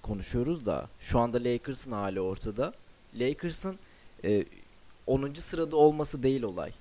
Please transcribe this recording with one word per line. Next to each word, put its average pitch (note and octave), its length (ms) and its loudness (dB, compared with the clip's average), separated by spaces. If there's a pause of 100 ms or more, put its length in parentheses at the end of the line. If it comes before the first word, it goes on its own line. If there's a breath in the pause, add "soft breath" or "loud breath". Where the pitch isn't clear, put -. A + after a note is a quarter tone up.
konuşuyoruz A#2+ 640 -2
da D2+ 220 -2 (120)
şu - 200 2
anda A#2+ 180 2
Lakers'ın B2 540 -2
hali G2 300 -2
ortada. G#2 520 -4 (420)
Lakers'ın, D#3+ 640 -4 (440 loud breath)
e, G2+ 220 2 (640)
onuncu C#3+ 340 0
sırada D#3+ 340 -4
olması D3+ 480 6
değil C3+ 200 2
olay. F2 380 -4